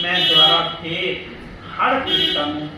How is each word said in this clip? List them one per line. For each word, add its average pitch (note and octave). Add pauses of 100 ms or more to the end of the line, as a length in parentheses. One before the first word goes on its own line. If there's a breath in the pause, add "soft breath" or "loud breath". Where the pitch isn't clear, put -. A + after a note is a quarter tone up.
ਮੈਂ F3
ਦੁਬਾਰਾ - (140)
ਫੇਰ E3 (580)
ਹੜ੍ਹ B3+
ਪੀੜਤਾਂ -
ਨੂੰ D4+